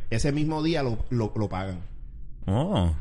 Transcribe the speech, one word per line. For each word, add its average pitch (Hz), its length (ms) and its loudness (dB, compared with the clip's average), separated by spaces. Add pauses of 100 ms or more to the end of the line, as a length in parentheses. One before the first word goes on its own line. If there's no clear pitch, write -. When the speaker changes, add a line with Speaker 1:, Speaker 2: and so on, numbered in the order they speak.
Speaker 1:
ese 113 240 2
mismo 151 300 0
día 160 200 2
lo, 117 280 0
lo, 117 260 0
lo 104 120 0
pagan. 92 320 -4 (640)
Speaker 2:
Oh, 101 540 2